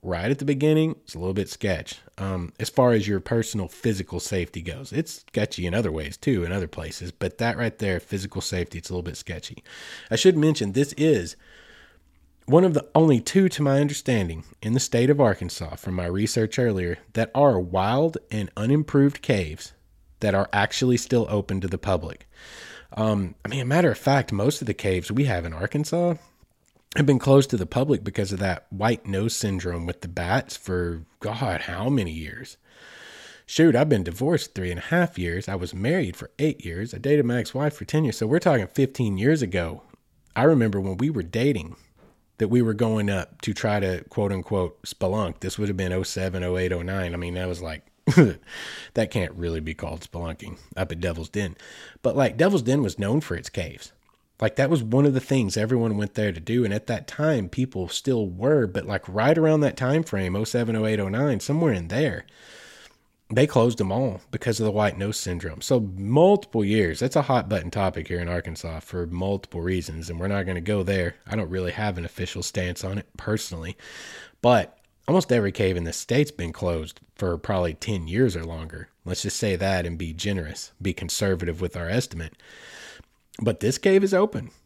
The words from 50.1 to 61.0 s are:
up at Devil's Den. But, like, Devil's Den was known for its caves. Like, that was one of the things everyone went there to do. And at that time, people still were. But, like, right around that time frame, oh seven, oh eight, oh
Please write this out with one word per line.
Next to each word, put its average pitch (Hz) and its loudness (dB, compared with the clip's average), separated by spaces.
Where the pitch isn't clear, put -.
up - -2
at 85 -8
Devil's 82 -4
Den. 101 -4
But, 120 2
like, 127 2
Devil's 180 4
Den 135 2
was 101 -4
known 107 0
for - -6
its - -10
caves. - -10
Like, 110 0
that 139 2
was 151 2
one 123 4
of 139 6
the 127 2
things 120 0
everyone 113 2
went 104 -4
there 104 0
to 82 -8
do. 113 0
And 101 0
at 107 -4
that 117 -4
time, 147 0
people 95 -4
still 113 -2
were. 117 2
But, 98 -4
like, 98 -4
right 113 4
around 156 4
that 139 0
time 143 0
frame, 95 -2
oh 104 0
seven, 117 0
oh 110 2
eight, 107 2
oh 98 0